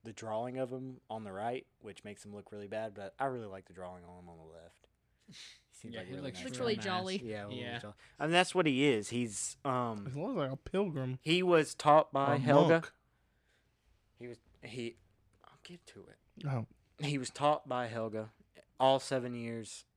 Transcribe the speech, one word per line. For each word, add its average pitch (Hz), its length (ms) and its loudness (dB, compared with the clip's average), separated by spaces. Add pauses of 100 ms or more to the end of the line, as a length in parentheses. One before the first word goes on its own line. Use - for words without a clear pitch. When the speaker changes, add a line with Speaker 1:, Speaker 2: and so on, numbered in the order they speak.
Speaker 1:
the 113 80 -14
drawing 113 460 -4
of 131 120 -2
him 131 300 -10 (100)
on 110 140 -8
the 98 80 -10
right, 117 340 -6 (140)
which 101 240 -16
makes 104 200 -14
him 104 100 -14
look 101 180 -14
really 104 160 -12
bad, 110 260 -6
but 98 240 -12
I 131 80 -4
really 123 220 -6
like 95 180 -14
the 90 60 -20
drawing 90 320 -14
on 90 180 -20
him 87 60 -20
on 85 100 -20
the 80 60 -20
left. 82 420 -20 (400)
He 175 80 -20 (380)
seems 117 220 -16
Speaker 2:
Yeah, 113 60 -8
Speaker 1:
like 113 80 -12
Speaker 2:
he 131 60 -12
Speaker 1:
really 139 120 -10
Speaker 2:
looks 123 120 -10
Speaker 1:
nice. - 60 -12
Speaker 3:
Looks 254 140 -8
Speaker 2:
real 254 80 -2
Speaker 3:
really 107 100 0
Speaker 2:
nice. 214 80 -8
Speaker 3:
jolly. 185 400 -2
Speaker 1:
Yeah, 107 180 -8
really 123 180 -8
Speaker 2:
Yeah. 120 200 -8
Speaker 1:
jolly. 104 140 -14 (240)
I 139 60 -2
mean, 160 80 0
that's 180 220 4
what 180 120 4
he 135 200 4
is. 110 240 4
He's, 117 540 -4
um, 120 500 -2
Speaker 4:
He 143 60 -4
looks 233 160 -4
like 139 160 -2
a 131 40 -6
pilgrim. 139 680 -2
Speaker 1:
he 175 200 4
was 170 320 6
taught 151 380 8
by 139 240 4
Speaker 4:
Or - 20 2
Speaker 1:
Helga. 147 360 8
Speaker 4:
monk. 165 180 0 (1300)
Speaker 1:
He 123 100 -14
was, 117 100 -14 (240)
he, 117 340 -8 (480)
I'll - 200 -20
get 180 240 -18
to - 180 -20
it. - 400 -16
Speaker 4:
Oh. 123 200 -2 (340)
Speaker 1:
He 143 180 -2
was 127 120 -6
taught 147 380 0
by 123 200 -2
Helga 110 420 -6 (500)
all 131 200 6
seven 123 340 -4
years. 117 500 -8 (120)